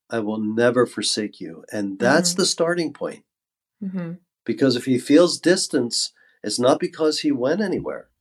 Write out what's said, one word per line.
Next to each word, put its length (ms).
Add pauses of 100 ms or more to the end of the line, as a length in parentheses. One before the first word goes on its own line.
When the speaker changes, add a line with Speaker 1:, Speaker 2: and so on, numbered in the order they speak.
(120)
Speaker 1:
I 80
will 200
never 460
forsake 560
you." 300
And 280
that's 340
Speaker 2:
Mm-hmm. 80
Speaker 1:
the 40
starting 480
point. 300 (600)
Speaker 2:
Mm-hmm. 300 (320)
Speaker 1:
Because 300
if 100
he 140
feels 400
distance, 720 (300)
it's 160
not 200
because 420
he 100
went 300
anywhere. 480 (120)